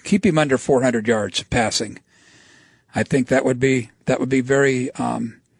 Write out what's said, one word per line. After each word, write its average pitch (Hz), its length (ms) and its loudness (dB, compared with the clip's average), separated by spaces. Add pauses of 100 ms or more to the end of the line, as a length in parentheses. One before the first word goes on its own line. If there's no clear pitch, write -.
keep 202 220 0
him 165 120 4
under 139 200 2
four 127 260 2
hundred 117 240 0
yards 107 360 0
passing. 113 560 -2 (920)
I - 100 -2
think 135 260 0
that 131 160 2
would 131 140 -2
be, 131 300 0 (160)
that 131 140 0
would 131 100 -2
be 131 120 2
very, 135 540 0
um, 117 440 -6 (200)